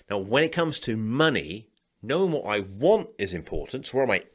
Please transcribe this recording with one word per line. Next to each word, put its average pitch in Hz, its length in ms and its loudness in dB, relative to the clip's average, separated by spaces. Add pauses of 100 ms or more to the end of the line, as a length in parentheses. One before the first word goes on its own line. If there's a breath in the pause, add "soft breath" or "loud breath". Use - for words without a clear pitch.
Now, 101 100 -2
when 113 260 2
it 160 80 -2
comes 160 280 0
to 113 160 -2
money, 110 720 0 (320)
knowing 170 300 0
what - 160 -2
I 104 140 0
want 113 480 2 (100)
is 95 160 -2
important. - 520 -8
So 123 120 -2
where 135 60 4
am 117 80 2
I 90 120 0 (100)